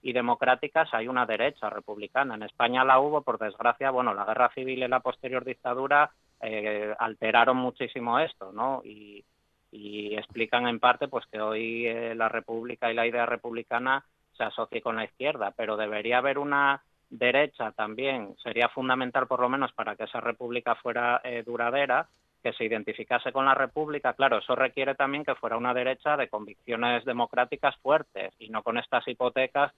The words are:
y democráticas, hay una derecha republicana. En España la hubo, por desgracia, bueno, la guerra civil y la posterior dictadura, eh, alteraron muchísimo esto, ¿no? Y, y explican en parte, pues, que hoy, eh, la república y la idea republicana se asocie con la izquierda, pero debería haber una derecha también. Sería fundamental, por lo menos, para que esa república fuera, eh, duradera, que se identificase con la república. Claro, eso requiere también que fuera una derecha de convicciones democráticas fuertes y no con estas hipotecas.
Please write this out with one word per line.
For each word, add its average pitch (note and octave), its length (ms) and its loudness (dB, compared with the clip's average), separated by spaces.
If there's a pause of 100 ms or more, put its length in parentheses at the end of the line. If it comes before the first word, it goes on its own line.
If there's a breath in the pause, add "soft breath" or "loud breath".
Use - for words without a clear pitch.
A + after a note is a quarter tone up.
y B2+ 100 -4
democráticas, B2+ 800 2
hay A2+ 140 0
una B2+ 200 2
derecha A2+ 440 -2
republicana. G#2 640 -4
En A2 80 -10
España B2 420 2
la C3 140 8
hubo, D3 240 2
por A#2 160 -2
desgracia, A#2 540 0
bueno, B2 220 2
la G2+ 100 -4
guerra A2+ 280 4
civil C3 300 -4
y B2+ 60 -2
la B2+ 100 2
posterior B2+ 460 -4
dictadura, C3+ 680 2 (300)
eh, G#2+ 580 -4
alteraron A#2 580 4
muchísimo B2 600 -2
esto, C#3+ 320 -4
¿no? B2 340 -4
Y, G#2 400 -20 (460)
y G#2 460 -8
explican A#2 500 -2
en A#2 140 -2
parte, B2 260 4
pues, C3 240 -6
que G#2+ 100 -8
hoy, A2+ 460 -4
eh, A#2 300 -4
la A2+ 120 0
república A#2 600 -4
y A2+ 40 -2
la A#2 120 2
idea A#2 200 2
republicana A#2+ 800 -2 (320)
se B2 60 -4
asocie A2+ 400 -4
con A2+ 140 -2
la A2 80 -4
izquierda, B2 520 -4
pero A2 200 -2
debería G#2+ 420 0
haber C3+ 200 0
una C#3+ 440 2 (260)
derecha B2 640 2
también. A2 720 -4
Sería A#2 280 0
fundamental, C3 580 -2
por B2+ 100 0
lo B2 100 2
menos, C3+ 240 -2
para G#2+ 220 -6
que A2+ 80 -8
esa A2+ 180 -8
república A#2 540 -4
fuera, A#2+ 480 0
eh, A#2+ 240 -8
duradera, B2 640 0 (340)
que A2+ 120 -2
se A#2+ 100 -4
identificase A2+ 680 -2
con C3+ 140 0
la C3+ 100 6
república. C#3 600 -2
Claro, B2+ 240 4
eso B2 180 0
requiere C3 400 0
también C#3 280 -2
que C3+ 120 -2
fuera A2+ 200 -4
una B2 160 0
derecha B2+ 440 0
de C3 120 -2
convicciones A#2 760 -2
democráticas B2 720 0
fuertes C3 640 0
y A2 80 -18
no A2 160 -6
con A#2 140 0
estas A#2+ 280 -2
hipotecas. C3 720 0